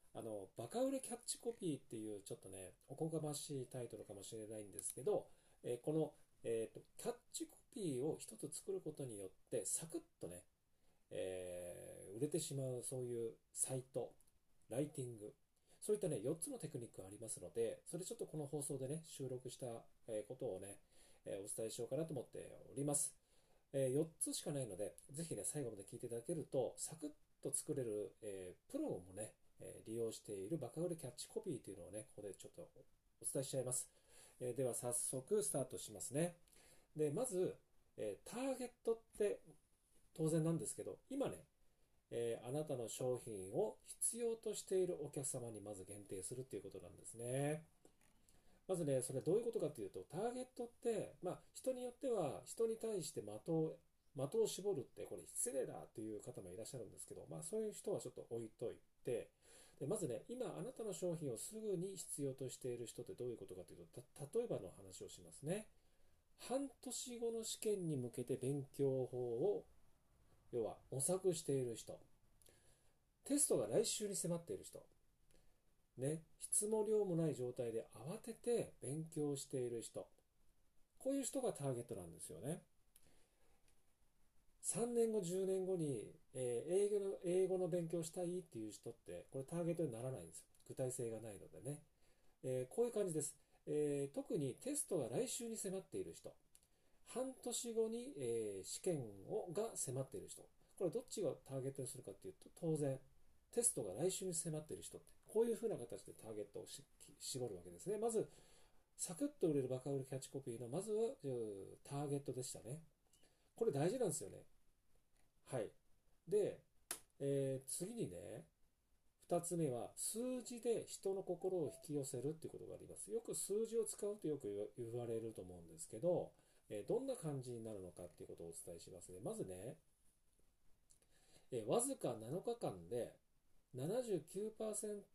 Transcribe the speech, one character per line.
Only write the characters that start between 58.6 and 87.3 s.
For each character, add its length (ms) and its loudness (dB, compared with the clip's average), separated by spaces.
い 40 -6
て、 280 0
で、 80 -2
ま 100 2
ず 100 0
ね、 220 -2
今 160 -2
あ 160 -4
な 80 -4
た 140 -6
の 100 -2
商 220 2
品 180 0
を 60 -4
す 200 -8
ぐ 160 0
に 220 -2
必 240 -6
要 120 2
と 160 -4
し 80 -10
て 100 -4
い 100 0
る 80 -4
人 160 -8
っ 40 -6
て 80 -6
ど 120 -4
う 40 0
い 40 0
う 40 -6
こ 80 -8
と 100 -10
か 80 -8
と 100 -14
い 80 -14
う 60 -14
と、 160 -12
た-、 120 -8
例 80 2
え 20 -4
ば 120 0
の 180 -8
話 260 -12
を 60 -10
し 120 -14
ま 120 -18
す 80 -16
ね。 240 0
半 320 0
年 480 -6
後 140 0
の 120 -2
試 180 -4
験 260 4
に 100 4
向 140 0
け 120 -2
て 140 2
勉 260 2
強 300 6
法 100 -4
を、 480 2
要 120 4
は 140 0
模 120 0
索 320 4
し 80 -2
て 120 2
い 120 4
る 100 0
人、 240 -8
テ 140 6
ス 80 4
ト 100 6
が 100 4
来 180 6
週 220 0
に 80 0
迫 220 2
っ 80 -6
て 80 -2
い 40 -2
る 60 -8
人、 160 -12
ね、 240 2
質 280 2
も 200 6
量 160 6
も 140 4
な 100 6
い 80 4
状 160 0
態 220 0
で 100 2
慌 260 -4
て 140 -6
て 380 2
勉 240 0
強 300 2
し 100 -4
て 120 -2
い 120 4
る 120 -2
人、 260 -6
こ 120 2
う 40 4
い 60 2
う 20 0
人 180 0
が 100 4
タ 140 -2
ー 80 4
ゲ 80 -2
ッ 20 -2
ト 120 -4
な 80 -6
ん 100 -10
で 80 -14
す 80 -10
よ 100 -10
ね。 220 -2
三 320 2
年 180 8
後、 100 4
十 240 2
年 200 4
後 100 2
に、 380 0
え 340 2
ー、 40 2
英 40 4
語 100 4
の、 260 -2
英 220 6